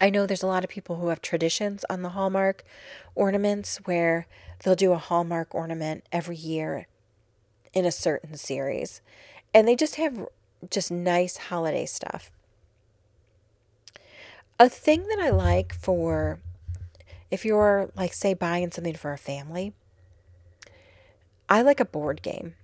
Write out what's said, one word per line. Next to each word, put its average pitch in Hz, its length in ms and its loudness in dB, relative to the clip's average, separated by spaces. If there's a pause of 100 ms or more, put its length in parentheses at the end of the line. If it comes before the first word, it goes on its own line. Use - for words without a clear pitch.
I 196 80 6
know 202 160 2
there's 190 180 -2
a 190 40 2
lot 185 160 0
of 185 60 -6
people 185 280 -10
who 170 120 -2
have 165 120 -2
traditions 175 680 -2
on 180 120 -4
the 175 80 -6
Hallmark 190 540 0 (520)
ornaments 202 680 0
where 170 420 0 (320)
they'll 185 160 2
do 185 160 4
a 170 60 2
Hallmark 170 560 -2
ornament 165 580 -6
every 170 240 -4
year 156 520 -6 (840)
in 185 120 2
a 175 60 2
certain 156 440 -2
series. 135 680 -6 (520)
And 220 140 10
they 240 80 6
just 302 200 0
have 269 320 -4 (420)
just - 220 -2
nice 175 460 0
holiday 160 480 -2
stuff. - 460 -10 (2250)
A 247 80 10
thing 320 400 2
that 427 120 -2
I 339 100 2
like 185 440 2
for, 160 640 0 (920)
if - 160 -6
you're, 208 500 4
like, 185 180 -4
say, 196 200 0
buying 175 380 -2
something 170 240 -6
for 147 180 -8
a 143 40 -10
family, 160 560 -8 (1700)
I 208 140 4
like 277 180 4
a 226 60 2
board 151 360 -6
game. - 420 -10